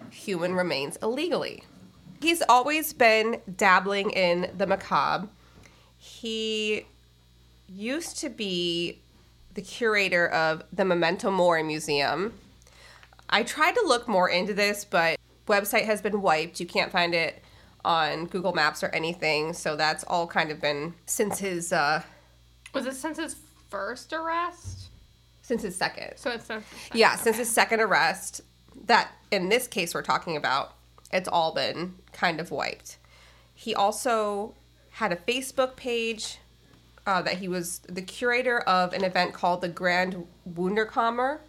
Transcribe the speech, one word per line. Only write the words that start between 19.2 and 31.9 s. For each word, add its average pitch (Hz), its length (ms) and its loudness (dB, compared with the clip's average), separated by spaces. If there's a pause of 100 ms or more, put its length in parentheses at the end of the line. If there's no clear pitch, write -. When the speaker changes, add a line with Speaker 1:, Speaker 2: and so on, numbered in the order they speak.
Speaker 1:
so 160 220 -4
that's 156 280 0
all 170 240 0
kind 160 240 0
of 156 100 -8
been 147 320 -2 (140)
since - 320 -2
his, 180 340 -4
uh, 156 300 2 (680)
Speaker 2:
Was 262 120 -2
it 262 80 -6
since 302 240 -6
his 330 180 -6 (340)
first 208 440 -8
arrest? 339 760 -6 (520)
Speaker 1:
Since 226 220 -4
his 185 120 -6
second. - 420 -6
Speaker 2:
So - 120 -6
it's 233 160 -8
since 214 240 -10
his - 120 -18
second, - 180 -4
Speaker 1:
Yeah, 165 160 8
since 226 200 2
Speaker 2:
okay. - 40 -4
Speaker 1:
his 233 120 -4
second 214 280 2
arrest, 180 600 2 (440)
that 220 260 4 (200)
in 185 180 0
this 240 180 2
case 175 280 -4
we're 147 80 -4
talking 147 340 0
about, 139 380 -2 (360)
it's 190 160 -2
all 160 260 0
been 156 420 -4 (180)